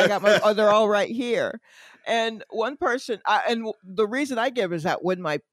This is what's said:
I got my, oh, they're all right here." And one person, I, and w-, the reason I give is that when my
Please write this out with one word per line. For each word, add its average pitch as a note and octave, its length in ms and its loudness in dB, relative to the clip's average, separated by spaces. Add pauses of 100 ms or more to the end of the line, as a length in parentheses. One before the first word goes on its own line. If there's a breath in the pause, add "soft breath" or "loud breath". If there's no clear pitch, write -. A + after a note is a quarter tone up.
I F#3+ 40 8
got F#3+ 160 2
my, G3+ 200 2
oh, G#3+ 120 4
they're G#3 180 4
all G#3+ 180 4
right G3+ 200 0
here." A3+ 500 -2 (480 loud breath)
And A3+ 440 -2
one A3+ 260 -4
person, B3+ 480 -2
I, G3+ 240 2
and A#3 120 0
w-, A3 120 -6 (100)
the F#3+ 220 0
reason B3+ 320 -2
I B3 140 0
give G#3+ 220 -2
is D#3+ 100 -4
that E3 200 -2
when F3+ 200 -2
my D3+ 160 -4 (140)